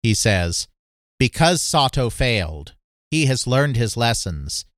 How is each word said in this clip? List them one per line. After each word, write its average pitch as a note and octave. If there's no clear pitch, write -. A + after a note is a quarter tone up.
He A2+
says, F#2
"Because E3
Sato C3+
failed, E2+
he D#3
has C3
learned C3
his A2+
lessons. F#2